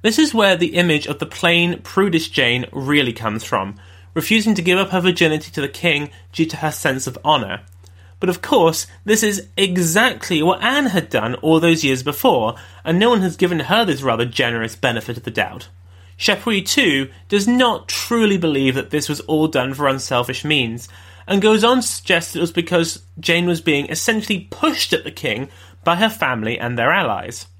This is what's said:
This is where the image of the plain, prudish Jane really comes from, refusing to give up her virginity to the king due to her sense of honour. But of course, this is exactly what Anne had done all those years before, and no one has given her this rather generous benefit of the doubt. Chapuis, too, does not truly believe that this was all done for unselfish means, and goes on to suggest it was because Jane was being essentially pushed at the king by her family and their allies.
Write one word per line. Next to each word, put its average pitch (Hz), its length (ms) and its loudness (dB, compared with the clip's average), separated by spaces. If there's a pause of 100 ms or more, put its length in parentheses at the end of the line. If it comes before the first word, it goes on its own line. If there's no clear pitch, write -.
This 220 180 2
is 311 140 4
where 196 240 4
the 170 180 0
image 170 300 2
of 147 140 -6
the 160 60 -4
plain, 170 580 0
prudish 175 460 0
Jane 123 440 0
really 135 400 0
comes 110 320 -6
from, 98 300 -2 (380)
refusing 214 420 2
to 180 60 -2
give 180 180 2
up 190 100 0
her 185 100 0
virginity 170 520 0
to 151 100 -6
the 135 80 -4
king 147 400 -2 (240)
due 160 140 0
to 160 100 -10
her 156 140 -4
sense 135 360 -4
of 123 160 -10
honour. 113 380 0 (580)
But 180 100 0
of 175 140 -4
course, 165 420 2 (180)
this 214 200 2
is 208 240 -2 (100)
exactly 180 840 0
what 180 180 2
Anne 269 240 0
had 180 240 0
done 113 320 0
all 160 180 4
those 165 240 2
years 131 200 0
before, 139 500 0 (320)
and 165 140 2
no 226 100 4
one 226 120 4
has 175 140 -2
given 175 260 0
her 196 220 0
this 139 200 -2
rather 120 220 0
generous 117 500 -2
benefit 117 420 -2
of 113 60 -14
the 117 80 -8
doubt. - 380 -4 (480)
Chapuis, 208 440 0
too, 139 480 0 (200)
does 202 180 2
not 240 400 2
truly 220 500 0
believe 139 380 0
that - 160 -4
this 151 180 -2
was 147 120 -4
all 156 260 0
done 135 260 -2
for 143 140 -2
unselfish 127 560 -2
means, 123 440 -2 (400)
and 196 140 0
goes 214 220 4
on 247 140 4
to 247 100 -2
suggest - 480 -2
it 156 60 -2
was 170 100 -2
because 170 480 0 (200)
Jane 170 280 2
was 170 120 0
being 143 280 0
essentially 214 640 -2
pushed - 420 -2
at 156 100 -2
the 143 60 -8
king 127 400 -6 (340)
by 170 120 2
her 214 140 0
family 120 500 -2
and 120 180 -4
their 120 140 2
allies. 117 560 -2 (120)